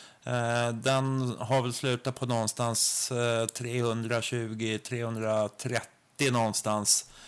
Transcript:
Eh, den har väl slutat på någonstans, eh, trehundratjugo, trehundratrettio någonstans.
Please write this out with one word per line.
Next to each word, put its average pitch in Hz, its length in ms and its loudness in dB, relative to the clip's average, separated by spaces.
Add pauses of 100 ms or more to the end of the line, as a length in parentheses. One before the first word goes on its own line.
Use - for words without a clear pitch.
(240)
Eh, 120 440 0
den 131 680 0
har 127 240 2
väl 120 100 -2
slutat 123 480 -2
på 127 60 -2
någonstans, 117 880 2
eh, 117 340 2
trehundratjugo, 113 1300 -2
trehundratrettio 113 1500 -2
någonstans. 107 760 2 (180)